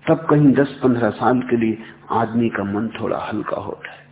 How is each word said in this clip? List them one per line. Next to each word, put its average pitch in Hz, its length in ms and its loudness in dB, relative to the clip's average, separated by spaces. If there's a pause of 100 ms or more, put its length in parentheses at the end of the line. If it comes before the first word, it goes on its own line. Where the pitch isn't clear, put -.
तब 160 220 0
कहीं 147 220 6
दस 139 300 2
पन्द्रह 120 280 2
साल 120 300 0
के 123 160 -2
लिए 110 220 0 (320)
आदमी 113 380 0
का 104 160 -4
मन 104 240 -4
थोड़ा - 300 -6
हल्का - 380 -6
होता - 360 -10
है। - 200 -20